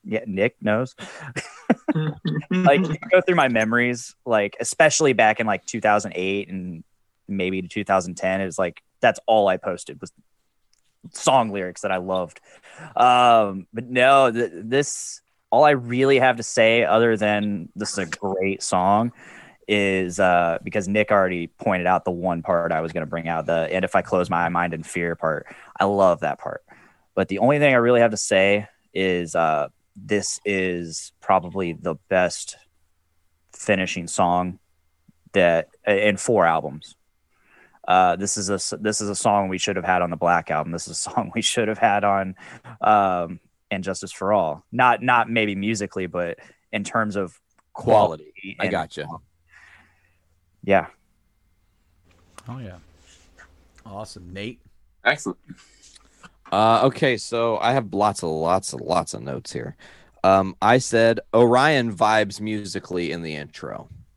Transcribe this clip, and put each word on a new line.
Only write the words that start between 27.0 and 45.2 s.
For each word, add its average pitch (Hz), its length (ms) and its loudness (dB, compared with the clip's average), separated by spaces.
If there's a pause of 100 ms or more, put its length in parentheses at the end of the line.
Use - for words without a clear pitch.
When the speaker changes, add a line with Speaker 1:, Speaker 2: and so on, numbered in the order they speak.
Speaker 1:
But 98 140 -2
the 98 100 -4
only 135 200 4
thing 143 160 4
I 123 40 6
really 120 220 4
have 117 120 4
to 107 40 -6
say 101 500 2 (280)
is, 90 400 -2
uh, 78 340 0 (320)
this 101 440 -4
is 90 760 -4
probably 90 520 0
the 80 240 -6 (120)
best - 480 -2 (960)
finishing 92 540 -4
song 90 520 0 (760)
that, 85 360 2 (180)
in 104 300 2
four 101 300 2
albums. 78 480 -4 (920)
Uh, 92 280 4
this 98 220 -6
is 98 120 -6
a 101 60 0
s-, - 260 -6
this 107 200 -2
is 104 80 -4
a 101 80 -6
song 101 320 0
we 92 100 -6
should 101 160 -4
have 90 100 -6
had 92 160 2
on 87 100 -2
the 82 60 -6
Black 85 360 0
album. 78 200 -4
This 85 140 -8
is 78 60 -14
a - 180 -8
song 104 240 -6
we 113 80 -4
should 113 260 -2
have 107 100 -4
had 101 260 2
on, 95 320 -2 (440)
um, 92 600 2 (320)
And 95 100 -6
Justice 95 300 -8
for 98 200 -2
All. 82 380 0
Not, 120 320 2
not 120 260 2